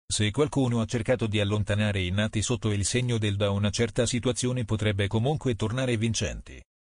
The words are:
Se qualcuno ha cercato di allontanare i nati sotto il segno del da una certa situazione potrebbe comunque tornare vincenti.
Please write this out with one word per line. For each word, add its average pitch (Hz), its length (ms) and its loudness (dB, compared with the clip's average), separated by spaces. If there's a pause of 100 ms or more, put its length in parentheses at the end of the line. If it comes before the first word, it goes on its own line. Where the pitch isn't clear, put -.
Se 107 220 0
qualcuno 127 480 2
ha 113 60 0
cercato 117 420 0
di 104 140 0
allontanare 101 600 0
i 90 80 0
nati 104 320 0
sotto 110 300 0
il 101 140 0
segno 123 320 0
del 107 180 0
da 101 160 2
una 101 200 2
certa 117 340 0
situazione 123 580 0
potrebbe 104 440 0
comunque 123 480 0
tornare 120 420 -2
vincenti. 69 680 -4 (180)